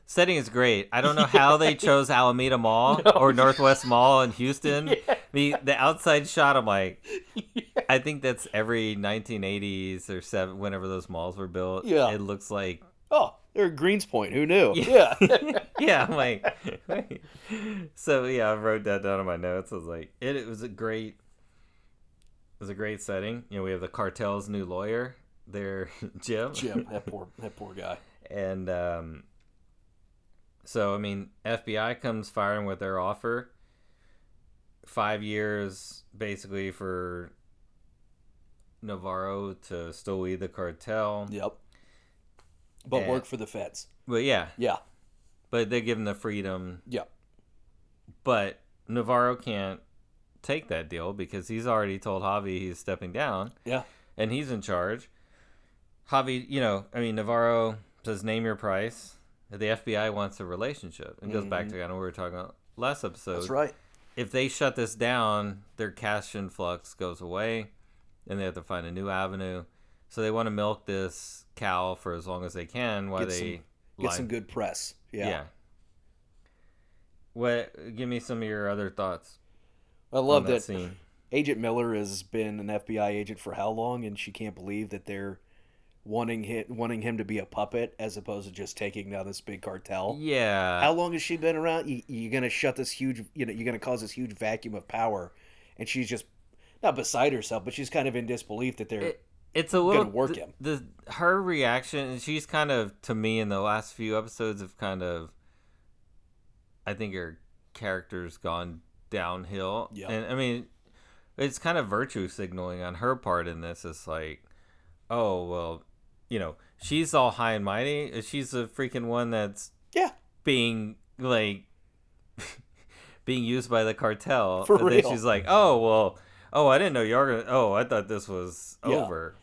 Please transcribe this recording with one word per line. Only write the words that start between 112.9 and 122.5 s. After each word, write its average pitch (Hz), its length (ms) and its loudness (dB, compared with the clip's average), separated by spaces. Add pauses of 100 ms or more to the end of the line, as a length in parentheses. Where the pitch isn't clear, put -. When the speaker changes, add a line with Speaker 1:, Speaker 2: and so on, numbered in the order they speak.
Speaker 1:
her 123 200 0
part 87 320 -2
in 82 140 -8
this. 85 220 -10
It's 82 220 -12
like, 80 380 -8 (640)
oh, 104 360 0
well, 85 360 -6 (460)
you 117 100 -4
know, 82 180 -6 (240)
she's 156 340 -2
all 127 160 6
high 113 240 0
and 104 100 -2
mighty. 127 560 -2
She's 131 300 -6
the 123 160 -4
freaking 123 400 -4
one 120 240 0
that's 104 400 -4 (240)
Speaker 2:
Yeah. 359 160 4 (340)
Speaker 1:
being, 117 520 2 (220)
like, 110 460 2 (760)
<laughs> - 880 -20